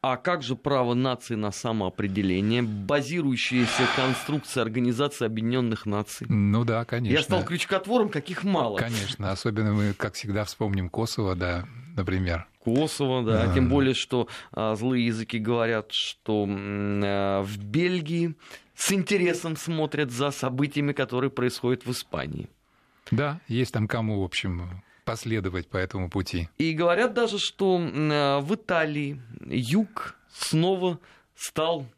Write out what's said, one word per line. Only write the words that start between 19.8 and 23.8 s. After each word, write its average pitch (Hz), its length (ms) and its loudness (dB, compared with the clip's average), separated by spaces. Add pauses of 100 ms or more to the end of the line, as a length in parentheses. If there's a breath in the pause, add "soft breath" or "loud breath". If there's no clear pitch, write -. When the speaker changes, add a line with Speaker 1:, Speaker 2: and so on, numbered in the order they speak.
Speaker 1:
за 139 200 0
событиями, 143 640 0
которые 131 360 0
происходят 123 560 0
в 120 60 -4
Испании. - 560 -6 (640 soft breath)
Speaker 2:
Да, 143 380 0
есть 120 240 0
там 107 140 2